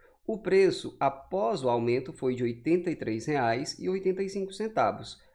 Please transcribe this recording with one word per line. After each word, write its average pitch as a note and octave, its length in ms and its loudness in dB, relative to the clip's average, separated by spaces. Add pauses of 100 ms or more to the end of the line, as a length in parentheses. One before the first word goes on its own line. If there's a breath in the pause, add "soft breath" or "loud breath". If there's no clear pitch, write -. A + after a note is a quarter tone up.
(320 soft breath)
O G#3+ 60 -2
preço, F#3 640 2
após F3+ 640 -2
o B2 60 4
aumento, A#2+ 440 0
foi B2+ 220 -2
de A#2+ 80 -4
oitenta D#3+ 480 0
e - 40 -2
três A2 300 -4
reais C3+ 540 0
e F3+ 100 -4
oitenta F#3 320 0
e F#3+ 80 -4
cinco F#3+ 240 -6
centavos. A#2+ 640 -2 (160 soft breath)